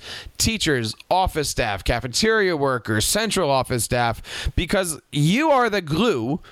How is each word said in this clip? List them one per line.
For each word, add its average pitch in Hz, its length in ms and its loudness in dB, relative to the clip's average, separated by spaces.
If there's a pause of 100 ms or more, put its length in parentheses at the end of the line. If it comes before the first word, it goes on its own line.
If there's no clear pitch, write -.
(380)
teachers, 131 560 0 (160)
office 170 400 0
staff, 104 340 -2
cafeteria 180 720 0
workers, 123 500 0
central 190 440 0
office 127 360 0
staff, - 720 -2
because 175 460 -2 (100)
you 190 380 2
are 254 180 4
the 202 140 -2
glue 156 600 0 (100)